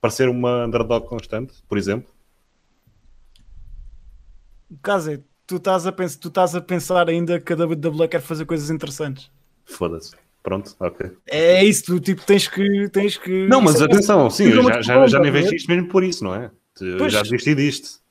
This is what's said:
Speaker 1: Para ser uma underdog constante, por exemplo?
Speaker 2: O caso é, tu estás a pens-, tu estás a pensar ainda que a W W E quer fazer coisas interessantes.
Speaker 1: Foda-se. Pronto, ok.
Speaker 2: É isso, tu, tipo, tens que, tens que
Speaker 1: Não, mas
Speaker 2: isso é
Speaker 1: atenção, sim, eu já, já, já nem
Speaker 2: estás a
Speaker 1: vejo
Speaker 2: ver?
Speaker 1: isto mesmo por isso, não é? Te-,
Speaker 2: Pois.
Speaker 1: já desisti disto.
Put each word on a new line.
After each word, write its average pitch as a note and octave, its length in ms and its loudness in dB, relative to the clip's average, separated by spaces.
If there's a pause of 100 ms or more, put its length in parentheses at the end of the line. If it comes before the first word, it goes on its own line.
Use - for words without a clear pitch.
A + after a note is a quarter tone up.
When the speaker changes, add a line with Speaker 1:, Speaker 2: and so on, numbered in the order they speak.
Speaker 1:
Para A2+ 100 0
ser C3 180 0
uma B2 360 -2
underdog A2+ 440 -4
constante, A#2 460 -12 (140)
por G#2 100 -4
exemplo? G2 320 -6 (2500)
Speaker 2:
O E3 80 -20
caso F3+ 320 -4
é, C#3+ 100 -8 (260)
tu F#3 100 -8
estás F3+ 300 -2
a F#3+ 60 -4
pens-, F#3 240 -6
tu - 120 -14
estás F3 260 0
a F3+ 60 -4
pensar F3 480 -2
ainda E3+ 320 -2
que E3+ 120 -6
a E3 40 -2
W E3 220 -2
W D#3 260 -2
E E3 40 -2
quer E3 120 -4
fazer D#3 240 -8
coisas D3+ 260 -6
interessantes. D3 600 -8 (340)
Speaker 1:
Foda-se. E2 480 -8 (300)
Pronto, G2 380 -6
ok. F#2 360 -8 (100)
Speaker 2:
É E3+ 380 4
isso, G#3 200 2
tu, F3 160 -2
tipo, F#3+ 260 -4
tens G3+ 220 2
que, G3+ 400 -2
tens G3 280 -2
que F#3 300 -4
Speaker 1:
Não, B3+ 140 4
mas E3 140 6
Speaker 2:
isso C#3 100 4
é - 20 0
Speaker 1:
atenção, G3 420 4
sim, - 200 2
eu - 160 6
já, A#2+ 180 2
já, - 0 -
já B2 140 0
nem C3+ 100 8
Speaker 2:
estás - 80 4
a D3 160 4
Speaker 1:
vejo D#3 200 2
Speaker 2:
ver? E3+ 60 -2
Speaker 1:
isto - 140 -10
mesmo F3 180 0
por F#3 140 2
isso, F3+ 220 -4
não F#2 100 -4
é? A2 160 -10 (240)
Te-, F#2 240 -8
Speaker 2:
Pois. F#2+ 140 0
Speaker 1:
já G#2 100 0
desisti A#2+ 320 0
disto. C#3 460 -4 (100)